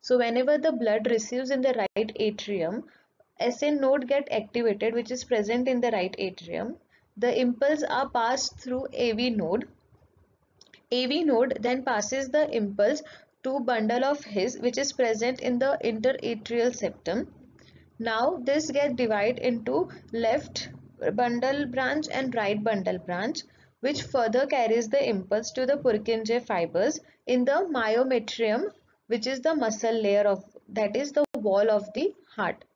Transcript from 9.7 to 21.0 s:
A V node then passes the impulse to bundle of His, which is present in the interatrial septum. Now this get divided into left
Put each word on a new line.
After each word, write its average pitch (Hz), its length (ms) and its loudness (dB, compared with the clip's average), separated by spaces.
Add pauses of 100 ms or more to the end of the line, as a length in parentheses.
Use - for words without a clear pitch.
A 254 160 0
V 302 180 0
node 247 360 2
then 247 220 0
passes 262 460 -2
the 302 260 2
impulse 208 480 2 (400)
to 262 180 -2
bundle 233 440 0
of 285 200 0
His, 208 340 -2
which 247 200 -2
is 285 140 -2
present 240 480 0
in 247 180 0
the 269 240 2
interatrial 233 920 0
septum. 190 520 -4 (720)
Now 233 460 0
this 302 260 2
get 285 260 2
divided 226 420 2
into 247 500 0 (240)
left 233 560 -2 (460)